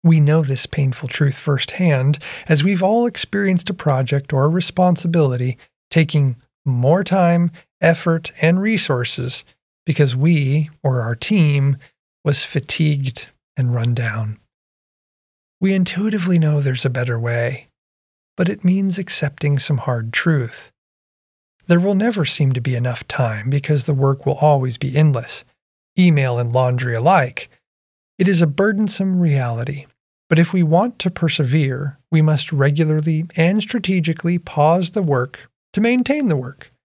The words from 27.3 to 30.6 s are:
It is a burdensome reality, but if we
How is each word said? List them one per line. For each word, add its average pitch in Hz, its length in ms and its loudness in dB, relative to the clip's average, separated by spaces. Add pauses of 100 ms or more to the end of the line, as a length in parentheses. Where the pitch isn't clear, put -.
It 185 100 2
is 185 140 2
a 165 60 4
burdensome 196 720 0
reality, 139 680 -2 (440)
but 160 100 2
if 170 120 2
we 185 120 2